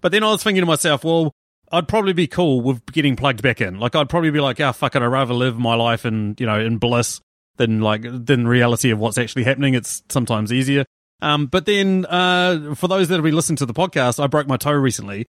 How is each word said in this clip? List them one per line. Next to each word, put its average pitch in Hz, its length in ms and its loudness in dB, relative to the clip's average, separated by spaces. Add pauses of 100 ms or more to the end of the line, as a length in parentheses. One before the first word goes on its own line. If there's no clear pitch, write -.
But 170 120 0
then 214 120 2
I 214 60 2
was 214 120 0
thinking 190 200 2
to 175 40 2
myself, 156 380 0
well, 165 280 2 (380)
I'd 165 180 0
probably 202 240 0
be 165 140 2
cool 143 340 2
with 123 260 -2
getting 143 300 0
plugged 127 260 -2
back 120 180 0
in. 95 180 -4
Like, 120 180 -4
I'd 147 120 0
probably 160 220 0
be 147 100 0
like, 139 200 -2
"Ah, 139 120 0
fuck - 220 -4
it, 135 80 2
I'd 120 40 0
rather 123 280 0
live 123 240 0
my 117 160 2
life 117 300 0
in, 107 340 -2
you 123 80 -4
know, 107 140 0
in 113 160 0
bliss 120 440 0 (360)
than, 113 240 2
like, 107 240 0
than 120 420 0
reality 120 440 2
of 110 80 0
what's 107 200 -2
actually 120 260 -2
happening." 131 300 2
It's - 360 -6
sometimes 110 420 -2
easier. 135 320 0 (380)
Um, 147 240 0
but 180 180 -2
then, 196 420 2
uh, 180 680 0
for 185 120 -4
those 185 220 2
that 180 60 0
have 160 100 0
been 156 100 2
listening 160 220 0
to 139 100 -2
the 117 80 -6
podcast, 147 480 0
I 143 40 0
broke 143 200 0
my 135 120 0
toe 147 140 -2
recently. 113 580 -2